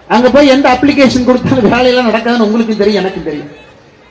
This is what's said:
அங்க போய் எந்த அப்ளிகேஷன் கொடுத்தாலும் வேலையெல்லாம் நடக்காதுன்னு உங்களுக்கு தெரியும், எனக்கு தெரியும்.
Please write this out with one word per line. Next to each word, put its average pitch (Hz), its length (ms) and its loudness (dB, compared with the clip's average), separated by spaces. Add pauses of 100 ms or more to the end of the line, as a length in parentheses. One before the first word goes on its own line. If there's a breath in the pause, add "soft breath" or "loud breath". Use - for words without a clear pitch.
அங்க 240 220 2
போய் 285 180 4
எந்த 269 220 2
அப்ளிகேஷன் 254 560 0
கொடுத்தாலும் 240 440 0
வேலையெல்லாம் 247 420 0
நடக்காதுன்னு 226 340 -2
உங்களுக்கு 220 320 -2
தெரியும், 202 260 -2
எனக்கு 190 200 -8
தெரியும். 147 260 -10 (600)